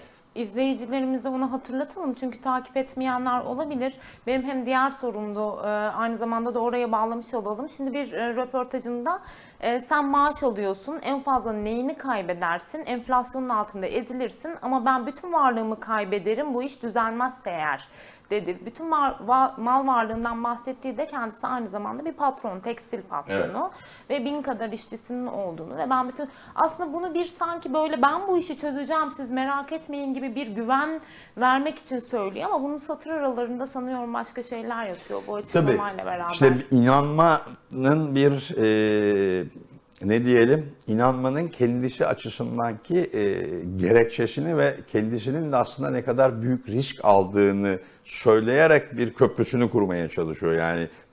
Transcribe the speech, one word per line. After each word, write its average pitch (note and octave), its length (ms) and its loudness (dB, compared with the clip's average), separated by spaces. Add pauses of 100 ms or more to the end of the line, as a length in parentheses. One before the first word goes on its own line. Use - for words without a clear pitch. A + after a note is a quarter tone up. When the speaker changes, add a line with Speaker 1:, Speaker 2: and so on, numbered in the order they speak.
(340)
Speaker 1:
izleyicilerimize B3+ 960 -2
bunu B3+ 200 -2
hatırlatalım C4+ 600 -6
çünkü A#3+ 260 -8
takip B3+ 360 -4
etmeyenler B3+ 640 -2
olabilir. C4 540 -4 (320)
Benim C4 160 0
hem C4 240 -4
diğer C4 240 2
sorumlu, G#3+ 720 -4
e, - 40 -2
aynı G#3+ 480 -2
zamanda A#3 380 -2
da A#3 60 0
oraya A#3+ 320 0
bağlamış A3+ 420 -2
olalım. G#3+ 340 -4
Şimdi C4+ 240 -8
bir, C#4 200 -6
e, A3+ 240 -4
röportajında, B3+ 840 -4 (400)
e, A#3+ 200 0
"Sen D4 240 0
maaş C#4+ 380 2
alıyorsun, G#3 600 -2
en C4+ 180 -2
fazla B3+ 320 0
neyini A3+ 460 -4
kaybedersin? F3+ 880 -2
Enflasyonun B3 640 -2
altında G#3 380 -2
ezilirsin B3 640 -6 (120)
ama B3+ 220 0
ben B3+ 220 2
bütün E4+ 260 -8
varlığımı A3+ 480 2
kaybederim, A3 720 -2
bu A#3+ 80 -2
iş C4+ 200 -10
düzelmezse A#3 680 -2
eğer." D3+ 380 -4 (420)
dedi. F3+ 360 -2
Bütün D#4+ 240 -8
var-, D4 260 2 (100)
va-, C4 340 2
mal B3+ 260 2
varlığından A#3 580 -2
bahsettiği A#3+ 520 -6
de C#4+ 100 -4
kendisi A#3 400 -8
aynı A#3+ 220 -4
zamanda G#3+ 360 -8
bir D#4+ 80 -6
patron, C4 480 -4
tekstil A#3 420 -10
patronu F#3 680 -4 (400)
Speaker 2:
Evet. C#4+ 100 -2
Speaker 1:
ve A#3 40 -4
bin C#4+ 180 -4
kadar A3+ 300 -6
işçisinin B3 540 -10
olduğunu E3+ 500 -8
ve G3+ 140 -2
"Ben B3+ 180 0
bütün", C4+ 200 -8 (260)
aslında D#4+ 380 -2
bunu E4+ 220 -6
bir E4+ 100 -2
sanki E4+ 500 -6
böyle D#4 280 0
"Ben D#4+ 260 2
bu F4+ 100 4
işi D#4+ 180 -6
çözeceğim, D4 540 -2
siz C4+ 200 -10
merak C#4 420 -2
etmeyin." C#4+ 420 -6
gibi C4 200 -6
bir C#4 120 -6
güven C4 540 -2 (360)
vermek C4 420 2
için - 200 -6
söylüyor G#3+ 480 -4
ama E4+ 180 -2
bunun C#4+ 120 -4
satır D4 340 -8
aralarında B3 560 -4
sanıyorum B3+ 480 -6
başka A#3 280 -6
şeyler A3+ 440 -8
yatıyor G3 400 -8
bu G3+ 60 -6
Speaker 2:
Tabii. G#3 100 -6
Speaker 1:
açıklamayla G#2 640 0
beraber. F3 260 -4
Speaker 2:
İşte C3+ 220 8
bir B2+ 220 2
inanmanın C#3+ 1400 4
bir, C#3 420 4
e, G#2 880 4 (600)
ne A2 200 4
diyelim, B2 480 6 (140)
inanmanın C3 600 2
kendisi B2 580 0
açısındanki, A#2 920 -2
e, G#2 340 0 (440)
gerekçesini A#2 800 4
ve C#3+ 200 2 (100)
kendisinin A#2+ 640 0
de C3+ 40 4
aslında C3 340 0
ne B2+ 120 -2
kadar B2 400 2
büyük B2+ 260 0
risk B2+ 360 -2
aldığını G2 760 6 (260)
söyleyerek B2+ 920 4
bir A#2 180 0
köprüsünü A#2+ 560 4
kurmaya F2+ 380 2
çalışıyor. E2 440 0
Yani, E2 360 2 (240)